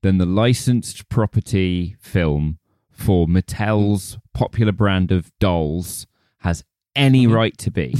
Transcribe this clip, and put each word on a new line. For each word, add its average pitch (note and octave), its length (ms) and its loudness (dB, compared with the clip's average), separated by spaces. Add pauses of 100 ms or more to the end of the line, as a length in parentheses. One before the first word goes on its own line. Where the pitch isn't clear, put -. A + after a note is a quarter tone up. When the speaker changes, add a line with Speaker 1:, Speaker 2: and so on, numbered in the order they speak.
Speaker 1:
than F#2+ 160 2
the F2+ 80 2
licensed A#2 800 0
property F#2 880 -2
film D#2 600 -2 (340)
for F2 340 0
Mattel's G#2 920 -2 (140)
popular G#2+ 380 -2
brand F#2 400 0
of F#2 300 -2
dolls E2+ 680 -2 (320)
has E2+ 240 -4 (320)
any C3 320 4
Speaker 2:
Mm-hmm. A2+ 80 4
Speaker 1:
right A2+ 240 0
to - 140 -6
be. D2 280 -4